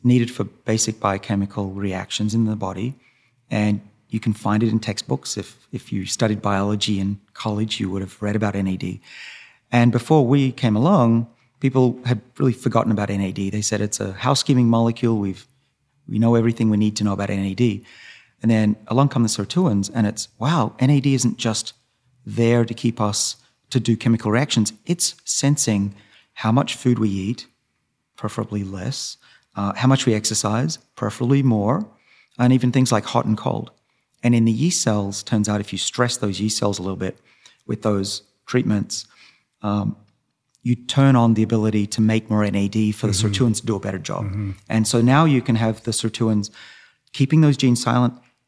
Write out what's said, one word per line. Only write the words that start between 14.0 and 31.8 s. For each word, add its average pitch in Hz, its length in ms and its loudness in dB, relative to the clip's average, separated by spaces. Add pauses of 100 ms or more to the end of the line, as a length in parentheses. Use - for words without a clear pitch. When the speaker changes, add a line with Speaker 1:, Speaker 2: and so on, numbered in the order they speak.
Speaker 1:
a 98 120 -6
housekeeping 123 560 2
molecule. 117 500 2
We've, 98 280 -4 (600)
we - 120 -4
know 117 160 4
everything 117 340 2
we 107 80 2
need 104 200 0
to 107 80 -2
know 101 80 0
about 98 180 -4
N 98 140 -4
A 95 100 -4
D." 107 300 0 (580)
And 113 80 2
then 110 260 2 (120)
along 135 200 4
come 120 140 0
the 113 60 2
sirtuins, 104 680 -2
and 113 120 2
it's, - 220 -6 (100)
"Wow, 131 400 0
N 135 120 4
A 143 100 4
D 135 140 2
isn't 123 240 -2
just - 340 -4 (540)
there 117 380 2
to 113 100 -4
keep 117 260 -2
us, - 360 -2 (340)
to 127 100 0
do 110 160 2
chemical 110 340 0
reactions. 117 420 0 (120)
It's - 300 -4 (100)
sensing 107 720 0 (400)
how 110 180 -2
much 135 220 2
food 120 240 0
we 110 100 0
eat, 98 380 -6 (720)
preferably 104 480 -6
less, 95 520 -8 (400)
uh, 101 180 -2
how 123 140 2
much 135 180 2
we 113 80 4
exercise, 110 640 -2 (160)
preferably 127 480 0
more, 120 460 0 (500)